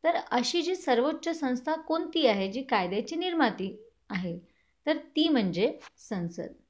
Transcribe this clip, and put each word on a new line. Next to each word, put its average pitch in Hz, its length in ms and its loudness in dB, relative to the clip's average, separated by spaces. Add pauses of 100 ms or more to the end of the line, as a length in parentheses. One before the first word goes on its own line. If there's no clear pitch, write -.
तर 339 100 4 (160)
अशी 254 320 2
जी 359 140 0
सर्वोच्च 294 520 2
संस्था 302 460 -2
कोणती 320 520 0
आहे 196 260 2
जी 262 100 -6
कायद्याची 208 540 -2
निर्माती 311 680 -2 (280)
आहे, 180 280 -4 (480)
तर 311 100 0
ती 311 320 0
म्हणजे 214 500 2 (200)
संसद. 170 500 -4 (220)